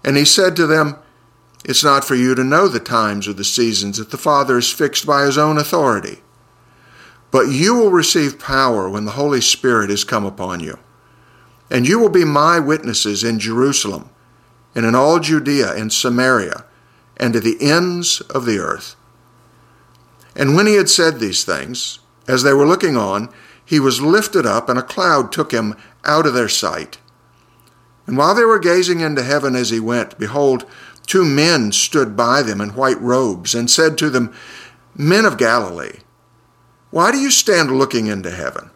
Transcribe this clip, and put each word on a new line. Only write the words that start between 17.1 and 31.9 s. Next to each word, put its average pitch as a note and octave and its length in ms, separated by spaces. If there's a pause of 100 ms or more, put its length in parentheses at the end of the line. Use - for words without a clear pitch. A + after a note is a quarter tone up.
and A#2+ 160
to A#2+ 80
the A2 220
ends E3+ 680
of C3 160
the G#2+ 140
earth." - 380 (1400)
And C#3+ 220
when G#3 100
he G#3+ 80
had F#3+ 160
said D#3+ 300
these F#2+ 240
things, F2 560 (260)
as B2+ 160
they C#3 100
were C#3+ 140
looking F3 300
on, G#2 320 (400)
he D#3 120
was C3 200
lifted E3+ 460
up, A2 220
and B2+ 100
a B2 40
cloud D#3 500
took - 180
him A2 240 (300)
out D#3 200
of C3+ 100
their A#2 140
sight. E2 500 (1080)
And B2+ 100
while D#3 160
they A#3 120
were A3 160
gazing F3 400
into D3 240
heaven C#3 320
as A#2+ 140
he A2+ 100
went, A2+ 400
behold, C3 440 (400)
two F#3+ 200
men C#3+ 480
stood A#2+ 440